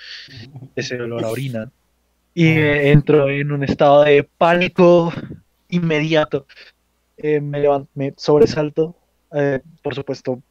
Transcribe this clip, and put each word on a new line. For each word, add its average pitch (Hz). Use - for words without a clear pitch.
ese 127
olor 117
a 110
orina, 117
y 160
me 147
entro 147
en 143
un 143
estado 147
de 143
pánico 175
inmediato. 156
Eh, 151
me 143
levan-, 143
me 139
sobresalto, 151
eh, 139
por 143
supuesto 135